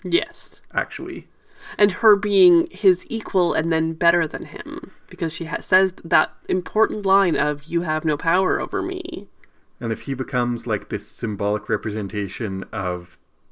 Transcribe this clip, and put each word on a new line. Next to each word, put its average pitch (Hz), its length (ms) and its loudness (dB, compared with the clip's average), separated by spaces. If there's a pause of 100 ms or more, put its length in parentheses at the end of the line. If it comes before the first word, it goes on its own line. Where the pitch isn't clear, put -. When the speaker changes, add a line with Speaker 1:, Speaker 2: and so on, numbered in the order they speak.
Speaker 1:
Yes. - 580 -4 (140)
Speaker 2:
Actually. - 540 -6 (500)
Speaker 1:
And 208 140 6
her 208 240 6
being 190 540 6
his - 380 2
equal 185 460 0
and 165 180 0
then 160 220 0
better 170 320 2
than - 200 -10
him, - 460 -12 (160)
because - 240 -4
she 165 140 -8
ha-, 151 140 -6
says 190 340 2 (100)
that 160 280 2 (160)
important 208 580 0
line 190 300 4
of, 147 280 -2
"You 170 180 -2
have 156 220 -2
no 156 120 0
power 170 440 0
over 98 220 -4
me." - 460 -6 (520)
Speaker 2:
And 117 120 -4
if 110 100 -6
he 139 120 -6
becomes, 123 520 -2
like, 110 240 -2
this 104 180 -4
symbolic 104 600 -2
representation 101 1040 -4
of 90 460 -6 (340)